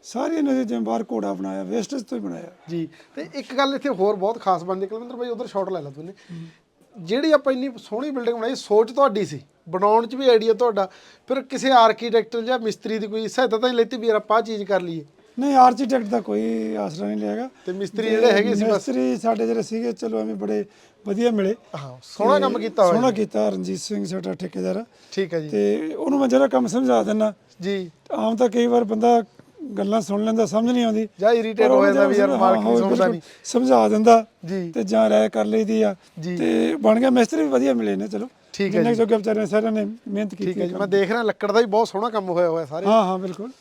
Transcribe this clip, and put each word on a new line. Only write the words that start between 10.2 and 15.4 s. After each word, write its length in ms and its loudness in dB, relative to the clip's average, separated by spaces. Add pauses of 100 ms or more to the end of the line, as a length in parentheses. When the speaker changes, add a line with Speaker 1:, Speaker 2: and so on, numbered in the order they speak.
Speaker 2:
ਆਈਡੀਆ 240 4
ਤੁਹਾਡਾ, 360 0 (400)
ਫਿਰ 140 -2
ਕਿਸੇ 280 -2
ਆਰਕੀਟੈਕਟ 680 4
ਜਾਂ 220 -2
ਮਿਸਤਰੀ 400 -4
ਦੀ 80 -4
ਕੋਈ 220 -6
ਸਹਾਇਤਾ 300 0
ਤਾਂ 100 0
ਨਹੀਂ 80 -2
ਲੈਤੀ 200 0
ਵੀ 100 -6
ਯਾਰ 100 2
ਆਪਾਂ 200 0
ਆਹ 60 2
ਚੀਜ਼ 200 -6
ਕਰ 180 0
ਲਈਏ? 240 -10 (340)
Speaker 1:
ਨਹੀਂ, 160 0